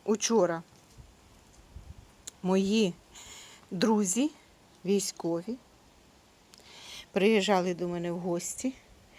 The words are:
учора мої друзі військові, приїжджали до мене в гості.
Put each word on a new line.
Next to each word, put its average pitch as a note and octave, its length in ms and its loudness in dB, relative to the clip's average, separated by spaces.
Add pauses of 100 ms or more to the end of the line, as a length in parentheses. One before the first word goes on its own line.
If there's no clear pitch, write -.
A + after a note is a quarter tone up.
учора F#3+ 580 2 (1800)
мої G3 500 2 (800)
друзі G#3+ 600 2 (540)
військові, F#3 720 -2 (1500)
приїжджали F#3+ 640 2
до F3 140 -4
мене F3 240 -4
в E3+ 80 -6
гості. F3+ 540 -4 (460)